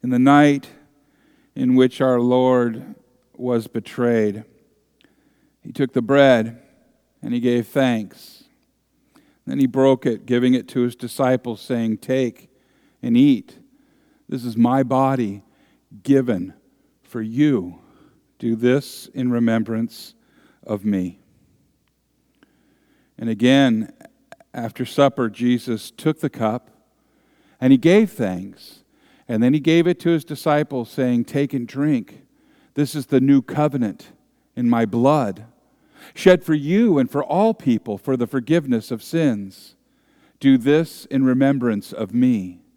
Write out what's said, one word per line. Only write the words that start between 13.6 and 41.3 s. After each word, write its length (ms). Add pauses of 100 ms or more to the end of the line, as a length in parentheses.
This 160
is 100
my 280
body 600 (600)
given 500 (480)
for 220
you. 560 (580)
Do 180
this 520
in 240
remembrance 840 (480)
of 240
me." 340 (2000)
And 100
again, 640 (640)
after 320
supper, 460
Jesus 580
took 300
the 100
cup 400 (880)
and 120
he 80
gave 320
thanks. 720 (440)
And 140
then 140
he 40
gave 280
it 140
to 100
his 120
disciples, 680
saying, 340
"Take 260
and 160
drink. 600 (480)
This 180
is 140
the 120
new 220
covenant 720 (440)
in 140
my 160
blood, 600 (680)
shed 300
for 100
you 460
and 100
for 140
all 320
people 420
for 180
the 120
forgiveness 640
of 100
sins. 760 (640)
Do 200
this 480
in 160
remembrance 680